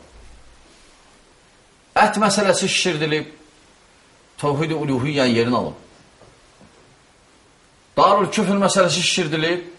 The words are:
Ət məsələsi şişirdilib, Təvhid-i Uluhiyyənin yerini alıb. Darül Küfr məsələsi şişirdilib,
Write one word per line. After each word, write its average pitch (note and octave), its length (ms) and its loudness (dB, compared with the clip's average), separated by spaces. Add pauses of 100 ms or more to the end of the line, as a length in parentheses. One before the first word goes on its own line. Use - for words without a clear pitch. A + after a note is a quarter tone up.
(2000)
Ət G#3 220 2
məsələsi G3 500 0
şişirdilib, D#3 580 -2 (1160)
Təvhid-i D3+ 340 -2
Uluhiyyənin C#3 600 0
yerini A#2 220 2
alıb. E2 200 -6 (2250)
Darül F#3+ 340 4
Küfr G3+ 260 0
məsələsi F#3 440 2
şişirdilib, E3 640 -2 (140)